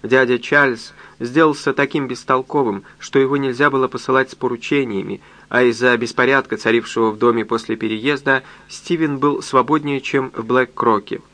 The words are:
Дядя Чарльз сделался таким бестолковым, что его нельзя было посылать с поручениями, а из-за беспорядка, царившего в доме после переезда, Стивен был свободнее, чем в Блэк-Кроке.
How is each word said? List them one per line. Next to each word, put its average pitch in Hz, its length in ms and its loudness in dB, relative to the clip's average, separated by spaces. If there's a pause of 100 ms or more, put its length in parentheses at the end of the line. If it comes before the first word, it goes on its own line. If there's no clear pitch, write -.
Дядя 123 380 2
Чарльз 139 520 0 (280)
сделался 143 520 2
таким 139 360 -2
бестолковым, 127 720 -2 (160)
что - 220 0
его 135 160 2
нельзя 139 340 2
было 131 160 2
посылать 131 440 0
с - 40 -18
поручениями, 117 880 -4 (300)
а 123 120 2
из-за 123 340 4
беспорядка, 123 600 0
царившего 113 540 0
в 107 80 -10
доме 117 260 2
после 113 320 -4
переезда, 131 680 -2 (260)
Стивен 156 500 -4
был 139 220 0
свободнее, 143 600 0
чем 135 340 -4
в 120 100 -8
Блэк-Кроке. 117 760 0 (140)